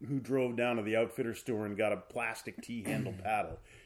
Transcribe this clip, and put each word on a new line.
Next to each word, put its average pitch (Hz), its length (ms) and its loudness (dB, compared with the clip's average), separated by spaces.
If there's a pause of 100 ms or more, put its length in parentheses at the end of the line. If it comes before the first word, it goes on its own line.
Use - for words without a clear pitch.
who 135 120 0
drove 123 360 2
down 120 220 2
to 110 40 0
the 107 140 2
outfitter 117 380 2
store 107 320 -2
and 101 120 -2
got 104 160 4
a 98 40 2
plastic 113 640 -6
T-handle 110 520 -4
<clears throat> 92 100 -8
paddle. 101 360 2 (260)